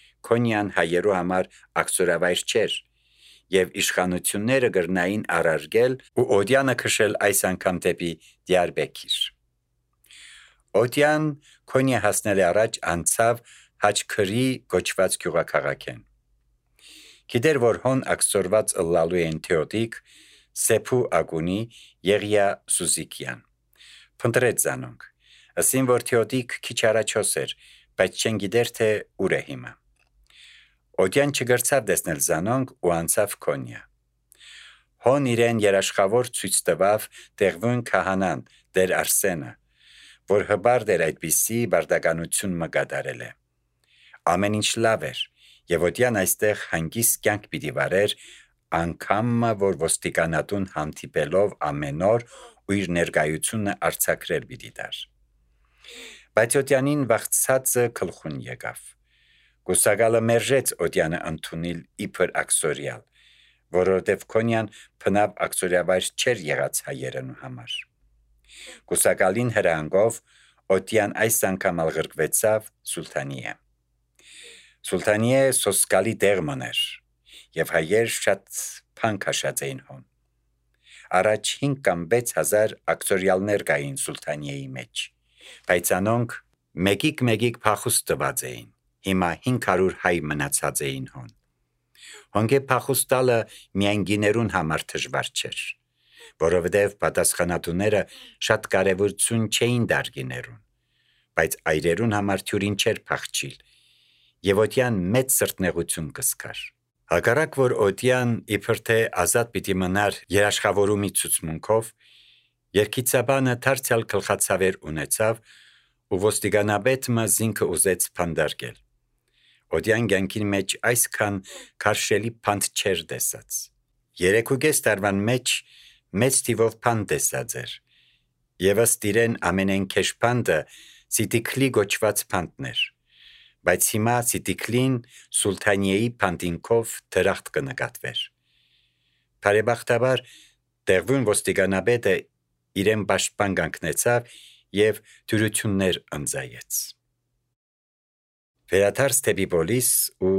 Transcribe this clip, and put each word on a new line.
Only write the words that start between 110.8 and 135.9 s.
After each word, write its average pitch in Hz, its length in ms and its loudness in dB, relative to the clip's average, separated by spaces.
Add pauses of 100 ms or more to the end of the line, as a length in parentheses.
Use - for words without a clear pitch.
ցուցմունքով, 90 800 -2 (800)
երգիծաբանը 127 800 2
դարձյալ 123 480 0
գլխացավեր 95 800 0
ունեցավ 80 580 -2 (720)
ու 95 80 0
ոստիկանապետը 107 1040 2
զինքը 107 400 0
ուզեց 90 440 0
փանդարգել։ 78 680 -4 (920)
Օդյան 107 340 2
կյանքին 95 400 0
մեջ 98 320 0
այսքան 104 640 -2 (340)
քարշելի 107 600 0
բանդ 104 360 -2
չէր 92 340 -2
տեսած։ - 540 -8 (600)
Երեք 104 340 2
ու 135 60 0
կես 151 220 2
տարվան 101 400 2
մեջ 120 360 0 (580)
մեծ 120 240 2
թիվով 113 400 0
բանդ 110 300 0
տեսած 135 480 -4
էր, 120 160 -12 (880)
և 101 200 4
ըստ 113 280 2
իրեն 113 320 4
ամենեն 98 480 0
քեշ - 260 0
բանդը 117 440 2 (480)
Սիտիքլի 120 640 0
գոչված 107 560 0
բանդն 90 440 -4
էր, - 140 -4 (840)
բայց 90 200 4
հիմա 113 360 0
Սիտիքլին 117 760 -2 (340)
Սուլթանիեի 98 840 0